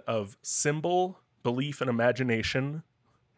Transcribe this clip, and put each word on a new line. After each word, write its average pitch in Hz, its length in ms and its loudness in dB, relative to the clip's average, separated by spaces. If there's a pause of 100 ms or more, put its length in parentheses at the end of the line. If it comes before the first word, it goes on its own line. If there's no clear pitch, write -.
of 107 380 -2
symbol, 175 760 0 (220)
belief, 131 400 -2
and 131 80 0
imagination, 123 920 0 (540)